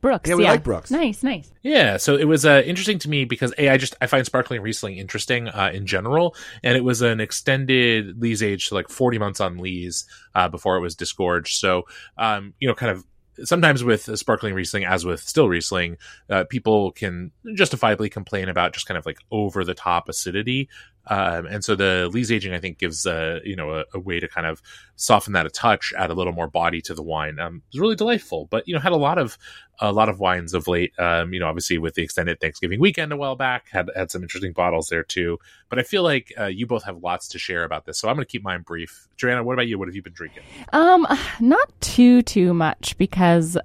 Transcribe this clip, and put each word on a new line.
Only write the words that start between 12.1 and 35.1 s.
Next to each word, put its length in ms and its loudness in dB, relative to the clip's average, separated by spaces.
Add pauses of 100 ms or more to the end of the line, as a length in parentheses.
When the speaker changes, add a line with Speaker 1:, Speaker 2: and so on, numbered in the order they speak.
Speaker 3:
um, 440 -2
you 80 -2
know, 60 2
kind 180 -2
of 120 -8 (400)
sometimes 400 4
with 240 2
a 100 -6
sparkling 360 -2
Riesling, 320 -4
as 180 0
with 160 -4
still 300 2
Riesling, 460 -2 (340)
uh, 140 2
people 480 0
can 380 -8 (240)
justifiably 560 0
complain 400 -6
about 220 0
just 140 -10
kind 100 -6
of, 80 -8
like, 140 -8 (120)
over-the-top 800 -2
acidity. 600 -4 (380)
Um, 400 -2
and 180 -8
so 100 0
the 380 2
lees 180 -2
aging, 220 -2
I 80 -6
think, 180 -10
gives, 280 -4
uh, 360 -4
you 140 -10
know, 160 -6
a, 120 -4 (100)
a 40 -6
way 220 -6
to 80 -8
kind 180 -6
of 140 -6 (360)
soften 360 2
that 140 2
a 40 -6
touch, 460 0
add 140 -2
a 40 -4
little 200 -2
more 120 -4
body 360 -2
to 120 -10
the 80 -10
wine. 380 -6
Um, 160 -8 (100)
it 100 -20
was 40 -6
really 160 0
delightful, 540 -2
but, 180 -4
you 60 -4
know, 60 -2
had 120 2
a 40 4
lot 220 2
of, 200 -2 (420)
a 120 2
lot 180 4
of 100 -4
wines 320 0
of 160 -2
late. 300 0
Um, 340 0
you 80 -6
know, 80 0
obviously 300 -2
with 160 -4
the 80 -2
extended 360 -4
Thanksgiving 420 -4
weekend 320 0
a 40 -8
while 180 -4
back, 360 -4
had, 260 -4
had 140 -4
some 120 -8
interesting 300 -8
bottles 360 0
there 140 -2
too. 360 -4 (320)